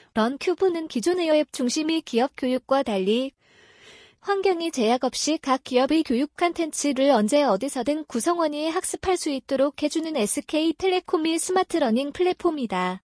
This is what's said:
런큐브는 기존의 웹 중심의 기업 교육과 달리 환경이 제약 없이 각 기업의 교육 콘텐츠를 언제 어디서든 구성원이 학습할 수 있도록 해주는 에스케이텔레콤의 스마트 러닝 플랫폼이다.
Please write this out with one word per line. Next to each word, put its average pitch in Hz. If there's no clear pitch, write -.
런큐브는 320
기존의 339
웹 302
중심의 311
기업 240
교육과 262
달리 220
환경이 381
제약 240
없이 294
각 269
기업의 269
교육 262
콘텐츠를 294
언제 240
어디서든 269
구성원이 311
학습할 359
수 -
있도록 269
해주는 311
에스케이텔레콤의 320
스마트 370
러닝 269
플랫폼이다. 254